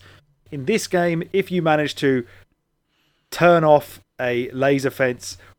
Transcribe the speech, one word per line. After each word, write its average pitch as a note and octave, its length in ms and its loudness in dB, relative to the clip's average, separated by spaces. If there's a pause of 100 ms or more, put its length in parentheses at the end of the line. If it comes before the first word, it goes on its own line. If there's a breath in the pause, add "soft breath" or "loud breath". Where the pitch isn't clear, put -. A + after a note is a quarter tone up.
(500 soft breath)
In C#3 160 -12
this G#3 220 -2
game, F3 340 0 (100)
if F#3+ 200 -2
you F3+ 100 -2
manage D3+ 340 0
to C3 300 0 (1040 soft breath)
turn E3+ 320 4
off D3+ 380 2 (200)
a B2 300 -2
laser C3+ 400 0
fence, B2+ 460 -6 (220 soft breath)